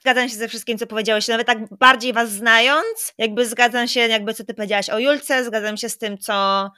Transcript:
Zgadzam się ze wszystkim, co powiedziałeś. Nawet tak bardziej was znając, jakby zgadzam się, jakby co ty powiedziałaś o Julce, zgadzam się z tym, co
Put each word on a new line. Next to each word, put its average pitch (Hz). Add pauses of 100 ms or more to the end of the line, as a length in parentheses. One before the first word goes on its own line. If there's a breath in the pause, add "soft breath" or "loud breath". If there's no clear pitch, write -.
Zgadzam 247
się 226
ze 226
wszystkim, 226
co 220
powiedziałeś. 214
Nawet 226
tak 240 (200)
bardziej 254
was 226
znając, 240
jakby 226
zgadzam 240
się, 247
jakby 220
co 220
ty 226
powiedziałaś 202
o 214
Julce, 269
zgadzam 214
się 226
z -
tym, 208
co 196